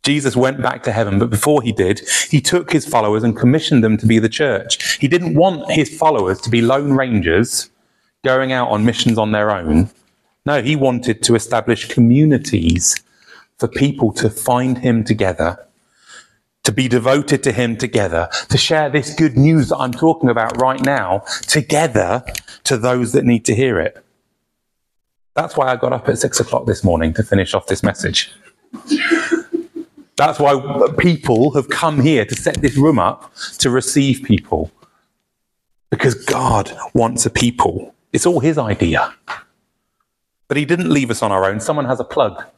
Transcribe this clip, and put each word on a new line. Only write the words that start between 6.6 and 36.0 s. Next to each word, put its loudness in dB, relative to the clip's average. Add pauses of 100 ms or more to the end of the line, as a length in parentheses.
lone 2
rangers 0 (540)
going 0
out -2
on 0
missions 2
on 0
their 2
own. 0 (560)
No, 0
he 0
wanted 0
to 4
establish -2
communities 2 (600)
for -2
people 0
to 0
find -2
him 0
together, -2 (1080)
to 0
be 0
devoted 2
to 0
him -2
together, -2 (200)
to 0
share 0
this -2
good 2
news 4
that 0
I'm -4
talking 2
about -2
right 0
now 0 (240)
together 0 (420)
to 0
those 0
that 2
need 2
to 2
hear 0
it. -6 (1300)
That's -4
why 0
I 0
got 0
up -4
at 0
six -2
o'clock -2
this -2
morning 2
to 0
finish 0
off -4
this -4
message. -4 (1800)
That's 0
why 2 (100)
people 2
have -2
come -2
here 4
to -8
set -4
this 0
room 4
up -2 (260)
to 2
receive 0
people. -2 (1160)
Because -2